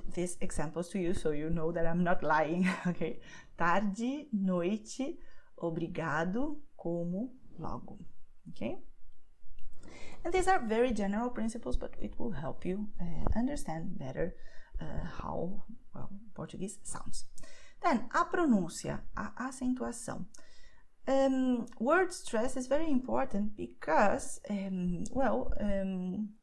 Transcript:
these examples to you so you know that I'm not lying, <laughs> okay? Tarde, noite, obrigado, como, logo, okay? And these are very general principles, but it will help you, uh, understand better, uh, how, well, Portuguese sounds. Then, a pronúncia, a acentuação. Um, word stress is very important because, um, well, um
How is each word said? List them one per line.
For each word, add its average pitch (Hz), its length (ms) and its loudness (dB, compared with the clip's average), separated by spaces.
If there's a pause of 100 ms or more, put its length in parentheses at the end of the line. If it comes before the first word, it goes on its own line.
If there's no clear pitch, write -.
(140)
these 175 260 -2
examples 165 500 0
to 214 100 -4
you 175 140 0
so 165 180 2
you 151 180 0
know 170 240 2
that 170 120 0
I'm 170 180 6
not 180 200 6
lying, 156 440 4 (100)
<laughs> - 100 -6
okay? 170 320 -2 (380)
Tarde, 214 760 0
noite, 196 840 -2 (400)
obrigado, 170 1000 -2 (200)
como, 175 520 -4 (300)
logo, - 400 -6 (500)
okay? 214 280 -2 (1500)
And 339 100 -2
these 370 140 4
are 381 120 6
very 240 320 2
general 208 380 0
principles, 240 480 -4
but - 240 0
it - 160 0
will 240 140 2
help 139 340 -2
you, 196 220 -2 (140)
uh, 165 360 6
understand 180 600 0
better, 143 360 -2 (460)
uh, 156 240 0 (160)
how, 175 440 0 (280)
well, 139 160 -2 (240)
Portuguese - 500 -8
sounds. - 420 2 (580)
Then, 311 300 2
a 330 120 4
pronúncia, 202 760 0 (140)
a - 180 -6 (160)
acentuação. 254 760 -4 (840)
Um, 262 600 2 (120)
word 349 320 4
stress - 460 -2
is 262 80 -2
very 311 240 4
important 247 680 2
because, 240 840 2 (100)
um, 185 640 -2
well, 254 480 2
um 190 680 0 (140)